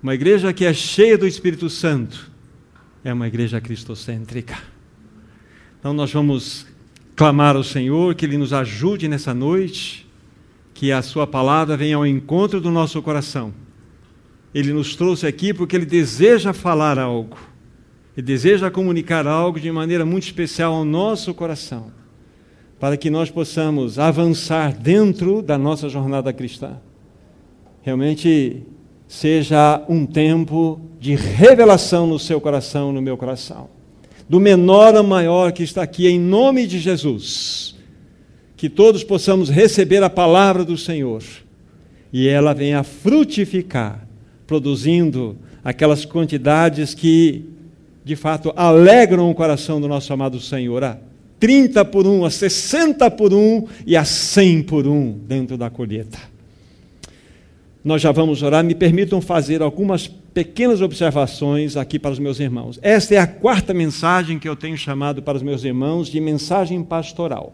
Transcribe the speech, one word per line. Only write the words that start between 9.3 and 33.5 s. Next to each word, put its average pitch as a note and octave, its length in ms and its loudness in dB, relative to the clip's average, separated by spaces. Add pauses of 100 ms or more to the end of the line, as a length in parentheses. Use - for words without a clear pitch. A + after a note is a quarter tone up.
noite, E3 760 -6 (680)
que C3+ 180 -4
a C3 80 -2
Sua C#3+ 260 -6
palavra D3 480 -2
venha D3 220 -4
ao D3 100 -2
encontro E3 540 -2
do F3 100 -4
nosso D#3+ 300 -2
coração. C3+ 540 -8 (1000)
Ele C#3+ 200 -2
nos D3 200 -6
trouxe F3 320 -2
aqui F3+ 280 -4
porque F3 200 -6
Ele E3+ 120 -2
deseja E3+ 680 2
falar D3+ 460 -2
algo, A#2+ 400 -6 (760)
Ele B2+ 120 -10
deseja F3+ 440 2
comunicar E3+ 560 -2
algo E3 320 -2
de D#3+ 140 -8
maneira E3 320 -2
muito F#3 200 -2
especial E3 500 -4
ao D#3+ 100 -2
nosso F#3 480 -4
coração, C#3+ 580 -12 (880)
para C#3 200 -4
que D3+ 100 -6
nós D#3 220 -4
possamos D3+ 680 -4
avançar D#3+ 760 0
dentro F#3+ 640 2
da D3 160 -2
nossa D3 320 -2
jornada C3+ 420 -4
cristã. B2 480 -12 (1000)
Realmente D3 840 -2 (400)
seja D3+ 840 2
um E3 180 0
tempo D#3+ 760 -2 (180)
de C#3 160 -4
revelação F#3 920 6
no D#3+ 120 -2
seu D#3 220 -4
coração, C#3+ 520 -4
no C3 100 -4
meu C3 140 -6
coração. B2+ 520 -12 (600)